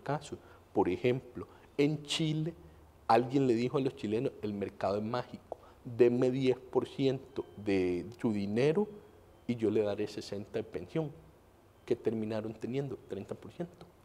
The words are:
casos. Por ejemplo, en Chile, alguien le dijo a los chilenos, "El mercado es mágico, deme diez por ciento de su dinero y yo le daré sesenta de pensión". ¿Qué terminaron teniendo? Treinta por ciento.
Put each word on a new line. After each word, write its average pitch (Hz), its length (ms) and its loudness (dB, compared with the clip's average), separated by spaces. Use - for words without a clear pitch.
casos. - 360 -6
Por 95 160 4
ejemplo, 123 580 0
en 147 260 2
Chile, 156 520 0
alguien 127 380 4
le 120 80 6
dijo 123 240 2
a - 20 2
los 131 160 -2
chilenos, 113 360 -2
"El 104 100 -4
mercado 101 460 -2
es 107 40 -2
mágico, - 540 -8
deme 123 460 4
diez 127 280 2
por - 280 -2
ciento - 580 -2
de 92 500 0
su 117 120 2
dinero 120 540 2
y 120 100 0
yo 113 140 2
le 110 120 4
daré 104 240 -2
sesenta 104 520 -8
de 107 40 -2
pensión". 143 480 -6
¿Qué 117 100 0
terminaron 110 560 -4
teniendo? 127 460 -6
Treinta - 260 -8
por - 160 -14
ciento. - 360 -12